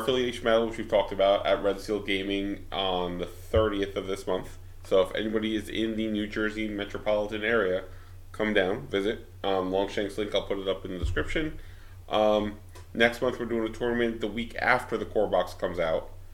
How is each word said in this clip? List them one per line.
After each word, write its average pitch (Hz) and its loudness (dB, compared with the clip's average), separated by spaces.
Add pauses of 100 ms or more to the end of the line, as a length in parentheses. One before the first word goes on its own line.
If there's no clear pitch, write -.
affiliation 123 0
battle, 113 6
which 113 -6
we've 107 -4
talked 101 4
about, 98 6
at 98 4
Red 98 2
Seal 104 0
Gaming 98 -2
on 90 0
the 87 -4
thirtieth 101 0
of 95 -4
this 95 -4
month. 92 -4 (260)
So - 6
if - 2
anybody 110 0
is 104 -4
in 110 -2
the 110 0
New 107 0
Jersey 107 -2
metropolitan 104 -2
area, 104 2 (480)
come 107 0
down, 101 2
visit. 101 0 (160)
Um, 95 0
Longshanks 98 0
link, 104 -2
I'll 95 2
put 98 -4
it 95 -4
up 95 -2
in 92 -6
the 90 -6
description. 156 -2 (500)
Um, 107 4 (400)
next 117 4
month 123 0
we're 120 -4
doing 113 -2
a 110 -8
tournament 120 0
the 110 -2
week 110 -6
after 123 2
the 101 -2
core 104 2
box 90 2
comes 90 -4
out. 82 0 (240)